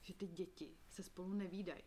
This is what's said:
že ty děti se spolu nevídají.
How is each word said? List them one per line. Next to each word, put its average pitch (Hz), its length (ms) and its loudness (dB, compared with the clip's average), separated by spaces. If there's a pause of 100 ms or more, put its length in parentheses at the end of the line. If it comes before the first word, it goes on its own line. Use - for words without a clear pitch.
že 185 120 -6
ty 202 140 2
děti 170 500 -2 (120)
se - 140 -4
spolu 185 300 0
nevídají. 190 540 2